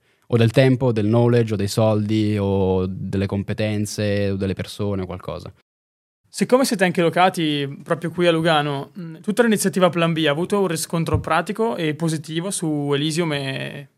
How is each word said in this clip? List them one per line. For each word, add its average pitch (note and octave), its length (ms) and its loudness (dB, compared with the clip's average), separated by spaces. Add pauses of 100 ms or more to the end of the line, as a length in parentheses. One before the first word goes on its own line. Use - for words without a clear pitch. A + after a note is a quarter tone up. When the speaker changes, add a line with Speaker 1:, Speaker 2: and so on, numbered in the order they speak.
(280)
Speaker 1:
o B2 100 2
del A2+ 140 6
tempo, C3 420 4
del G#2 140 0
knowledge, A#2+ 460 4
o G#2 40 0
dei G2+ 100 -2
soldi, G#2+ 720 2
o F#2+ 480 2
delle F#2+ 380 -4
competenze, G2+ 1040 -2
o G2 80 -2
delle F#2+ 160 -2
persone, G2 480 -6
o F#2 40 -6
qualcosa. F2 460 -10 (760)
Speaker 2:
Siccome B3 360 2
siete G3 180 0
anche F3+ 180 2
locati D#3+ 800 0
proprio E3 300 -4
qui F3 160 0
a F3 40 6
Lugano, D3+ 640 0
mh, E3 280 -14
tutta G#3 200 0
l'iniziativa G3 480 2
Plan E3 240 2
B D#3+ 140 0
ha - 20 4
avuto F3+ 300 0
un F#3+ 80 2
riscontro D#3+ 520 -2
pratico G3+ 580 -2
e D#3 180 -2
positivo D#3+ 560 -4
su D3 420 -2
Elysium D#3 400 0
e, C#3 540 -8 (100)